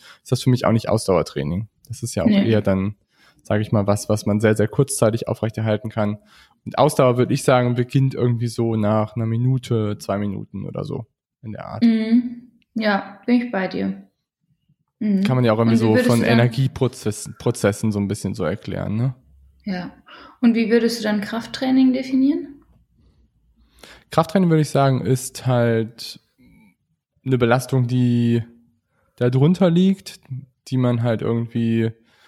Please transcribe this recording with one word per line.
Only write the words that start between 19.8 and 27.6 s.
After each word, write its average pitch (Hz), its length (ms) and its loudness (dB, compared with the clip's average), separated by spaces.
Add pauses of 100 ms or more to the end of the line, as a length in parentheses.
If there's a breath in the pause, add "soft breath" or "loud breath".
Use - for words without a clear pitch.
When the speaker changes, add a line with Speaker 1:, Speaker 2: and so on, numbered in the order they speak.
Speaker 2:
Und 233 140 4
wie 220 160 0
würdest 233 300 2
du - 20 -10
dann 208 180 -2
Krafttraining 262 720 0
definieren? 269 640 -2 (1600 loud breath)
Speaker 1:
Krafttraining, 180 380 0
würde 156 140 4
ich 143 80 -4
sagen, 139 320 2
ist - 440 -4
halt 117 720 -2 (1080)
eine 131 100 2
Belastung, 123 500 2